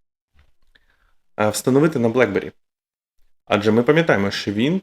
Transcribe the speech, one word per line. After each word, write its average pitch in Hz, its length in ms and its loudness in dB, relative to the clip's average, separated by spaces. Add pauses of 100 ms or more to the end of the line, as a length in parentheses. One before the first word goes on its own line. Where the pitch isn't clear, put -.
(1400)
е, 107 120 0
встановити 139 500 0
на 117 100 0
BlackBerry. 104 440 -2 (920)
Адже 104 280 0
ми 117 100 2
пам'ятаємо, 147 480 2
що - 220 -8
він 143 300 -2